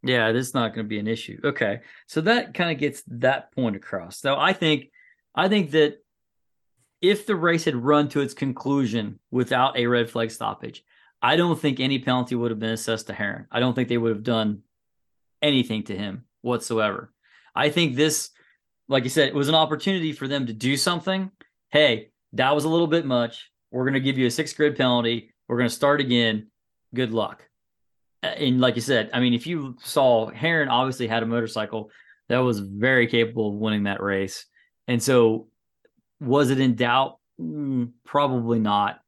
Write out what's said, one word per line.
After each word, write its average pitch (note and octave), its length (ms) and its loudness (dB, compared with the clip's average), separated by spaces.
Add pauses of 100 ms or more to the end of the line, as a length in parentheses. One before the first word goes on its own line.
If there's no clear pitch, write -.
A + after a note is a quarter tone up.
Yeah, A#2+ 300 2
this B2+ 160 0
is - 60 -14
not A#2 200 -2
gonna A2 140 -8
be G#2+ 100 -6
an G#2 100 -4
issue. - 360 -6
Okay, A#2+ 360 -2 (260)
so - 160 -4
that A3 320 0
kinda E3+ 200 -2
gets C#3 340 -4
that B2+ 440 -2
point A2+ 240 -2
across. F2+ 420 -10
So C#3 180 0
I D#3+ 160 2
think, D#3 380 0 (440)
I F#3 140 2
think F#3+ 240 2
that D3+ 300 4 (960)
if G3 260 2
the G#3 100 0
race E3+ 280 0
had D3 120 0
run C#3+ 340 2
to C#3+ 100 -2
its C#3 140 -4
conclusion B2+ 840 -2 (120)
without B2+ 460 0
a A#2+ 100 2
red A#2+ 220 2
flag A#2 220 -4
stoppage, A2+ 540 -10 (380)
I C3+ 140 4
don't E3+ 220 2
think C3 220 -2
any C3+ 180 0
penalty B2+ 360 0
would A#2 160 0
have G#2+ 100 -6
been A2 100 -4
assessed A2+ 380 -4
to - 40 -10
Herrin. G2+ 380 -8
I A#2+ 100 -2
don't B2 140 2
think B2 140 -2
they B2 100 2
would A2+ 140 0
have G#2 100 -4
done A2 400 -2 (800)
anything B2 420 0
to G2+ 120 -8
him G2+ 280 -10 (160)
whatsoever. A2 720 -2 (420)
I D3 140 2
think D3+ 260 0
this, D3+ 360 0 (580)
like C3+ 160 0
you C3 60 -2
said, C#3 180 2
it C3+ 60 -6
was C#3+ 160 0
an D#3+ 40 2
opportunity D#3+ 580 0
for C#3 160 -8
them C3+ 180 -2
to A2+ 80 -6
do C3 240 0
something. F#3+ 520 -2 (380)
"Hey, C3 420 4 (240)
that C3 200 2
was D3 100 0
a D#3+ 60 0
little E3+ 160 2
bit D#3 180 0
much. A#2+ 460 -4 (200)
We're B2+ 140 -4
gonna C3+ 160 0
give C3 160 -2
you B2+ 100 2
a A#2+ 40 4
six - 240 -6
grid D3+ 220 2
penalty. A#2+ 580 0 (120)
We're A#2+ 120 -4
gonna B2 100 2
start C#3+ 320 2
again. A#2 500 0 (440)
Good A#2+ 180 -2
luck." - 340 -6 (760)
Uh, - 60 -4
and B2+ 320 0
like B2 160 4
you A#2+ 60 -4
said, A#2 300 0
I B2 80 -2
mean, B2 140 2
if A#2 120 -4
you C#3+ 360 -8
saw, B2 480 2
Herrin D#3 400 0
obviously B2+ 360 0
had A2+ 160 0
a A2 40 -4
motorcycle A2+ 640 -4 (380)
that A#2+ 100 2
was B2 220 2
very A#2 460 2
capable A#2 420 0
of G2+ 60 -4
winning G#2 300 -2
that G2 180 -2
race. G2 420 -2 (420)
And A#2+ 160 0
so A2+ 460 4 (720)
was C3+ 300 4
it C3+ 100 2
in B2+ 160 2
doubt? B2 420 0 (220)
Mm, C3+ 520 -4 (120)
probably B2 540 0
not. G#2 500 0